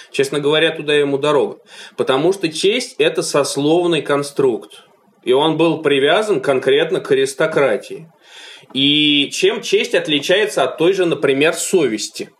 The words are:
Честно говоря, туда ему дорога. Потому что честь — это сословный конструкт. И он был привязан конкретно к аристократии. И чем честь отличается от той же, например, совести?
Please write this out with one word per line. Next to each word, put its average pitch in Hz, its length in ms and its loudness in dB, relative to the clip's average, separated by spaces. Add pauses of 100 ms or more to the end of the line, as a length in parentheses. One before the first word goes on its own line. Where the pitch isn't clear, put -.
(100)
Честно 143 300 -2
говоря, 156 360 0
туда 147 160 -4
ему 143 240 2
дорога. 147 400 0 (400)
Потому 139 380 2
что 170 180 -4
честь — 226 460 -2
это 160 240 0
сословный 151 800 0
конструкт. 139 800 -2 (420)
И 120 80 2
он 151 240 2
был 160 240 2
привязан 151 600 2
конкретно 139 580 0
к - 100 -6
аристократии. 135 1000 -2 (680)
И 143 580 2
чем 202 300 0
честь 214 320 0
отличается 165 680 0
от 123 120 -4
той 170 160 2
же, 185 140 0
например, 151 480 0
совести? - 760 -2 (120)